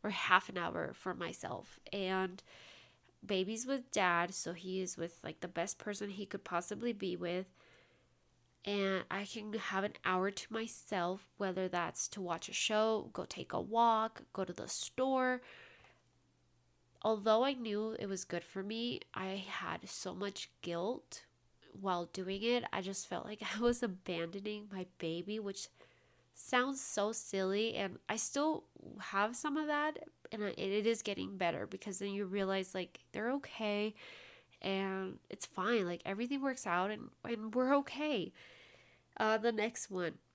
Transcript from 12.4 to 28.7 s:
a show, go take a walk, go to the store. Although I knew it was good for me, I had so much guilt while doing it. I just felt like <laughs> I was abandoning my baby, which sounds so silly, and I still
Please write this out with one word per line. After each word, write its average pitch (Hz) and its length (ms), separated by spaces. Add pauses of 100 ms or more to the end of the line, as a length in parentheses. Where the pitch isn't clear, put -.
a - 40
show, 220 600
go - 120
take - 280
a - 80
walk, 220 640 (100)
go 190 120
to 180 80
the - 160
store. 254 720 (1600)
Although 220 420
I 277 100
knew 220 440
it - 80
was 190 180
good 175 200
for - 180
me, 226 380 (140)
I 190 340
had 185 400
so - 260
much 196 340 (140)
guilt 170 600 (480)
while 185 340
doing 190 380
it. 240 280
I 190 100
just 190 260
felt - 180
like 214 220
<laughs> 208 80
I 214 40
was 240 220
abandoning 196 880
my 190 140 (120)
baby, 180 420
which 202 260 (680)
sounds 262 460
so 208 300
silly, 196 640
and 196 240 (100)
I 220 80
still 302 480 (360)